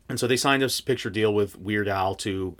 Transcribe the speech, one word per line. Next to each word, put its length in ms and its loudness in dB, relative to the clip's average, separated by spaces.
And 120 -4
so 60 0
they 120 2
signed 260 2
a 20 4
s-, 160 -2
picture 300 -2
deal 200 2
with 280 0
Weird 280 -2
Al 280 0
to, 440 -4